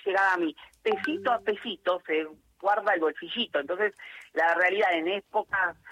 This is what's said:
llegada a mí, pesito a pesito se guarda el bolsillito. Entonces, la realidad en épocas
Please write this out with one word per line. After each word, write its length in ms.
llegada 300
a 40
mí, 160
pesito 500
a 80
pesito 640
se 200
guarda 340
el 60
bolsillito. 580
Entonces, 360
la 200
realidad 380
en 160
épocas 680